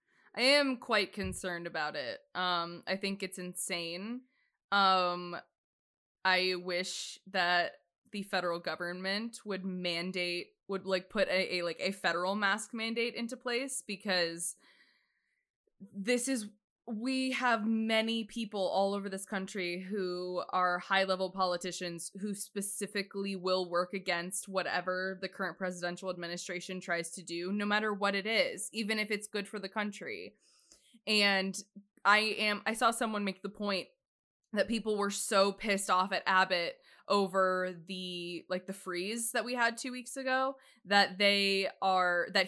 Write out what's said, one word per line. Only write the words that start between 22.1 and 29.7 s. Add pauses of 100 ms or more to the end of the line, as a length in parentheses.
who
specifically
will
work
against
whatever
the
current
presidential
administration
tries
to
do,
no
matter
what
it
is,
even
if
it's
good
for
the
country. (720)